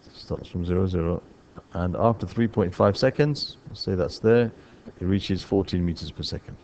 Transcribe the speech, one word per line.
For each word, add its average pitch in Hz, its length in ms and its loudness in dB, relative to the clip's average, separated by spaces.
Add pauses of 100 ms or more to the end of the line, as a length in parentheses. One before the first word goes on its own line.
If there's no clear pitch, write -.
(120)
starts - 380 -10
from 90 160 -6
zero, 90 200 2
zero, 87 380 -2 (500)
and 90 220 -2
after 113 300 2
three 113 220 0
point 95 280 0
five 101 220 4
seconds, 143 600 0 (120)
let's - 100 -14
say 95 160 -2
that's 90 240 -2
there, 113 320 4 (480)
it 90 60 -6
reaches 92 380 0
fourteen 95 420 2
meters 82 260 -4
per - 120 -10
second. - 400 -10